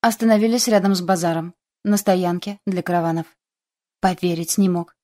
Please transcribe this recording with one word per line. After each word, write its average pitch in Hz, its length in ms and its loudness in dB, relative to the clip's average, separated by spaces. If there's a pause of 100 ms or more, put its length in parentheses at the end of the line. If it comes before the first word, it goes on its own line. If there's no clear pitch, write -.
Остановились 226 680 2
рядом 196 260 2
с 180 60 -2
базаром, 170 540 -2 (300)
на 208 120 2
стоянке 185 680 -2
для 180 160 -4
караванов. 165 440 -2 (720)
Поверить 170 580 -2
не 196 100 4
мог. 175 360 -4